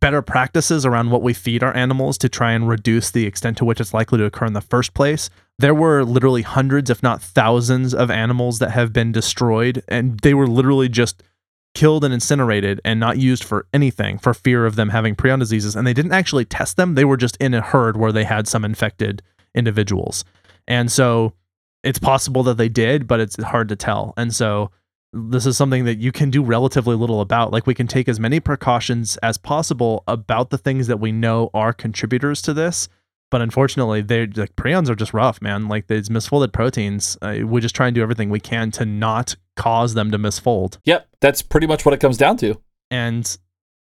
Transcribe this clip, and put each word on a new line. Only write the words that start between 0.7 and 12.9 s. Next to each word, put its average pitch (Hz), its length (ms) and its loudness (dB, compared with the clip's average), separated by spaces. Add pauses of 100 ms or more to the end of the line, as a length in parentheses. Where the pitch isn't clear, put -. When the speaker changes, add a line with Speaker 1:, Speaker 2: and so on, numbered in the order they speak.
Speaker 1:
around 120 240 2
what 120 120 2
we 123 120 0
feed 117 300 -2
our 131 120 0
animals 131 420 0
to 131 100 0
try 117 240 0
and 117 160 0
reduce 113 420 0
the 117 160 0
extent 110 320 -4
to 127 60 0
which 117 160 0
it's 113 120 -6
likely 110 260 0
to 107 60 2
occur 104 220 -2
in 110 60 -2
the 104 80 -4
first - 340 -2
place. 147 360 0 (280)
There 143 160 4
were 151 300 4
literally 123 380 2
hundreds, 135 480 0
if 117 120 -2
not 120 180 0
thousands, 120 720 2
of 123 160 2
animals 117 520 -2
that 123 100 0
have 117 220 0
been 117 180 0
destroyed, 117 800 0
and 117 320 -2
they 147 120 6
were 139 140 4
literally 131 420 4
just 117 360 0 (500)
killed 156 300 4
and 131 100 2
incinerated 113 680 0
and 110 160 0